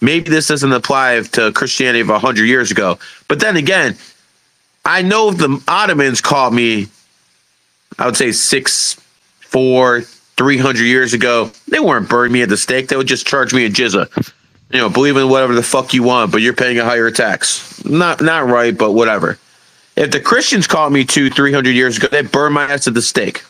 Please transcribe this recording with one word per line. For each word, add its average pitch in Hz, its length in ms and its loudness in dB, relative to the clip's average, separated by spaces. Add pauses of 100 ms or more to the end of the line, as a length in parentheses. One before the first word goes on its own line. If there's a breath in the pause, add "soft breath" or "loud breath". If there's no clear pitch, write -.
maybe 160 300 0
this 156 180 0
doesn't 139 240 0
apply 127 480 0 (120)
to 110 200 0
Christianity 127 480 0
of 98 80 -2
a 107 100 2
hundred 110 280 0
years 123 240 2
ago. 92 280 -2 (300 loud breath)
But 147 120 -2
then 214 160 0
again, 151 400 0 (920 loud breath)
I 180 160 0
know 208 280 2
if 175 80 -2
the 139 300 -2
Ottomans 160 520 0
caught 131 320 0
me, 113 360 0 (1080)
I 123 80 -2
would 120 100 -4
say 123 160 -2
six, - 640 -2 (460)
four, 127 640 2 (340)
three 135 220 0
hundred 127 260 0
years 123 300 2
ago, 117 380 0 (160)
they - 100 -2
weren't 123 300 0
burning 120 240 0
me 123 100 2
at 110 60 0
the 104 80 2
stake. 131 320 -2
They 139 80 -2
would 135 100 -2
just 123 200 -4
charge 127 280 -2
me 123 100 2
a 107 60 0
jizya. 98 380 -2 (640 loud breath)
You 131 80 0
know, 113 80 2
believe 135 280 2
in 135 120 2
whatever 131 260 2
the 117 80 2
fuck 131 320 -2
you 127 80 2
want, 120 300 2
but 110 100 2
you're 120 100 2
paying 123 260 -2
a 117 60 -2
higher 117 260 0
tax. - 760 -4
Not, 170 360 0
not 156 260 0
right, 120 300 2
but 107 160 0
whatever. 107 460 0 (560 soft breath)
If 147 160 0
the 143 100 -2
Christians 226 460 0
caught 156 240 0
me 139 140 2
two, 135 260 0
three 139 220 0
hundred 131 240 2
years 123 200 2
ago, 131 120 0
they'd 143 240 -2
burn 147 200 2
my 143 120 0
ass 139 240 -4
at 117 60 0
the 117 80 0
stake. - 480 -4